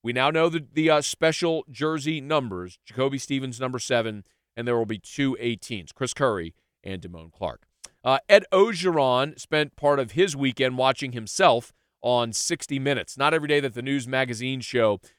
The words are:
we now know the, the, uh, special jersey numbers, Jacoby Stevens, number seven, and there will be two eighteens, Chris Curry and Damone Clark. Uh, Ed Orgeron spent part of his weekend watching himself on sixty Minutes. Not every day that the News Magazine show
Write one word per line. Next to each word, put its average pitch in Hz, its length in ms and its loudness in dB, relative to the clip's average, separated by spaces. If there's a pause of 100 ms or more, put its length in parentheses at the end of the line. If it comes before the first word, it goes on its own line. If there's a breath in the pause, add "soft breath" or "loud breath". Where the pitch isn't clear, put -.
we 117 100 -4
now 131 180 2
know 160 180 2
the, 160 240 -4
the, 156 180 2
uh, 151 100 6
special 160 680 0
jersey 151 500 -4
numbers, 120 640 -2
Jacoby 135 340 -2
Stevens, 131 420 -6
number 127 180 -4
seven, 113 460 -2 (320)
and 117 120 -6
there 120 100 2
will 113 80 0
be 107 120 -6
two 135 420 -2
eighteens, 117 520 -6
Chris - 220 -6
Curry 101 400 -2 (280)
and 95 200 -10
Damone 82 300 -16
Clark. 76 340 -8 (360 loud breath)
Uh, 135 160 2 (100)
Ed 208 220 8
Orgeron 160 880 2
spent 151 380 -2
part 143 220 2
of 120 140 -4
his 175 220 0
weekend 131 440 0
watching 131 340 0
himself 120 600 2 (300)
on 120 300 2
sixty - 460 -4
Minutes. 131 400 -2
Not 143 160 2
every 151 120 -2
day 147 140 2
that 135 140 -6
the 120 80 -8
News 131 260 -2
Magazine 127 540 -4
show 110 380 2 (180 soft breath)